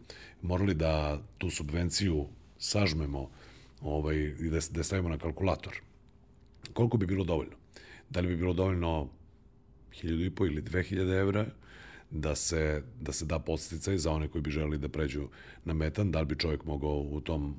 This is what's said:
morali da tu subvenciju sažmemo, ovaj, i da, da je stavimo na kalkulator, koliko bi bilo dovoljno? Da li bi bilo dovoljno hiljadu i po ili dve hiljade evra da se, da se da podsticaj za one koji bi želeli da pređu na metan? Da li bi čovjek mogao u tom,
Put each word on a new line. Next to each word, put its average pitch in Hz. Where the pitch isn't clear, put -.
morali 90
da 76
tu 90
subvenciju 82
sažmemo, 76
ovaj, 76
i 76
da, 80
da 85
je 82
stavimo 92
na 80
kalkulator, -
koliko 117
bi 98
bilo 95
dovoljno? 82
Da 92
li 90
bi 90
bilo 87
dovoljno 85
hiljadu 82
i 95
po -
ili 76
dve 90
hiljade 95
evra 98
da 76
se, 76
da 76
se 82
da 78
podsticaj 80
za 80
one 78
koji 80
bi 73
želeli 76
da 69
pređu 71
na 82
metan? 78
Da 78
li 80
bi 73
čovjek 78
mogao 73
u 73
tom, 71